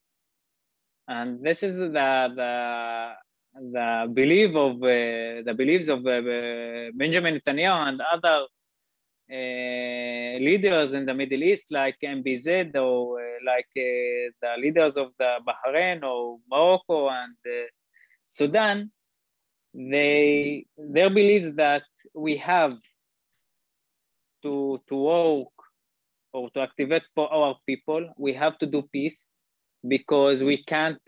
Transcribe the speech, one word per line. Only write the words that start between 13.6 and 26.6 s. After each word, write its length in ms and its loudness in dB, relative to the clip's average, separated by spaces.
uh, 540 -2
the 200 -4
leaders 380 2
of 200 -4
the 200 0
Bahrain 560 -2
or 340 -4
Morocco 600 2
and, 260 -8
uh, 180 -6
Sudan. 680 0
They, 960 2
their 320 2
beliefs 460 4
that 260 2
we 220 -2
have 380 2
to, 480 -4
to 60 -4
work 580 2
or 160 -8
to 120 -6